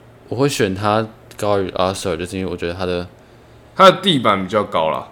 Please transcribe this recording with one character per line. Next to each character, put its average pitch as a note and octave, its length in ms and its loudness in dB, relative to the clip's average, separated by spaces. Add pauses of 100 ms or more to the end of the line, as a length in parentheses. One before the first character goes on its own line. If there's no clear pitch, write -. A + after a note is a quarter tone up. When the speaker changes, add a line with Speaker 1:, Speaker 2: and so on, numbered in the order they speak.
(300)
Speaker 1:
我 A2 80 -6
会 C#3 120 2
选 G#2+ 260 0
他 G#2+ 320 0 (320)
高 G#2 220 0
于 F2+ 100 -4
Arthur， F#2 460 -2
就 F2 100 -6
是 F#2+ 100 -10
因 F#2+ 80 -4
为 F2 60 -6
我 E2+ 60 -6
觉 F2 120 -6
得 E2+ 60 -6
他 F#2+ 100 -6
的 F2+ 220 -4 (680)
Speaker 2:
他 F#3+ 160 8
的 - 120 0
地 F3 160 2
板 G#2 240 2
比 F#2 60 -6
较 G#2 140 0
高 D#2+ 280 0
啦。 C2+ 220 -6